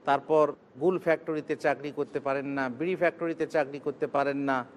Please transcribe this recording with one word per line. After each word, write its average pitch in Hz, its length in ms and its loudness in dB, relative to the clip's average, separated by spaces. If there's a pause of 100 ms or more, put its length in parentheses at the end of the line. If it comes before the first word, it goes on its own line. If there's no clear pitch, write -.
তারপর 147 480 4 (260)
গুল 175 200 2
ফ্যাক্টরিতে 156 560 -2
চাকরি 143 360 -2
করতে 143 280 -4
পারেন 135 260 -2
না, 139 240 -2
বিড়ি 156 260 -4
ফ্যাক্টরিতে 165 520 0
চাকরি 143 320 -2
করতে 143 280 -4
পারেন 139 300 0
না 135 280 0 (100)